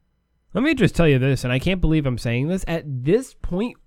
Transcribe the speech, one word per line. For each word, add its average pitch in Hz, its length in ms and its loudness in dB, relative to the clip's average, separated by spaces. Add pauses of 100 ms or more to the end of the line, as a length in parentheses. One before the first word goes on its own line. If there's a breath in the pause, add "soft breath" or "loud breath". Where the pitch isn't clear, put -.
(540)
Let 202 80 0
me 311 120 2
just 240 200 2
tell 170 140 4
you 139 100 4
this, 131 260 0
and 123 80 -2
I 131 60 0
can't 175 240 -2
believe 156 240 2
I'm 123 100 -2
saying 123 320 -2
this. 185 180 -4
At 170 200 -4
this 147 480 -2
point 202 420 -6 (100)